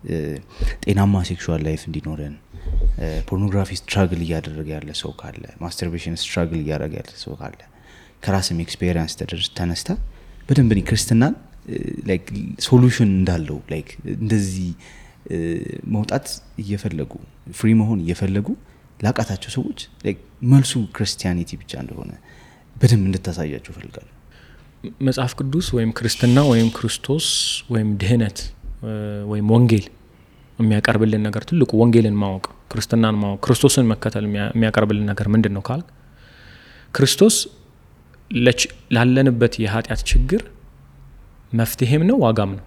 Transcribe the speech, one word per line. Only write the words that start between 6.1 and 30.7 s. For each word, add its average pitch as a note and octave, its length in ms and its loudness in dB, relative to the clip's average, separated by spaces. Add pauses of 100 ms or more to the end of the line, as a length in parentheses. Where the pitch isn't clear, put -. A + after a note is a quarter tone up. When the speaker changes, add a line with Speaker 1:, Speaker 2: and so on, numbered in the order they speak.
Speaker 1:
ስትራግል E2 420 -4
እያደረገ D2+ 360 -4
ያለ - 220 -14
ሰው - 180 -14
ካለ፣ - 240 -16 (600)
ከራስም F#2 400 0
ኤክስፔሪየንስ E2+ 540 -2
ተደርስ-፣ - 380 -8
ተነስታ E2+ 360 -4 (540)
በደንብ B2+ 280 4
እኔ G2 120 2
ክርስትናን፣ A2+ 520 2 (300)
እ፣ - 100 -10 (300)
ላይክ F#2 200 -2 (360)
ሶሉሽን B2 500 6
እንዳለው፣ F2 560 0
ላይክ D#2 220 -8 (220)
እንደዚህ፣ F#2+ 580 -2 (560)
እ፣ E2+ 120 -8 (500)
መውጣት G#2+ 400 -4 (300)
እየፈለጉ፣ G2 540 -6 (400)
ፍሪ - 220 0
መሆን A2 280 2
እየፈለጉ F#2+ 460 -2 (520)
ላቃታቸው - 520 -4
ሰዎች፣ - 280 -6 (200)
ላይክ G2+ 200 -6 (240)
መልሱ C3 280 6 (180)
ክርስቲያኒቲ F2+ 680 -4
ብቻ - 220 -16
እንደሆነ - 340 -12 (640)
በደንብ A#2 300 4
እንድታሳያቸው E2+ 680 -4
እፈልጋለሁ። - 420 -18 (880)
Speaker 2:
መጽሐፍ C3 320 -2
ቅዱስ D3+ 380 -2
ወይም A2+ 200 0
ክርስትና A#2+ 520 2
ወይም A#2 260 6
ክርስቶስ - 560 -4 (440)
ወይም A2 280 0
ድህነት፣ G#2 420 2 (420)
እ፣ A2 120 -8 (320)
ወይም G#2 240 -2
ወንጌል A2+ 360 6 (720)
የሚያቀርብልን G#2+ 640 2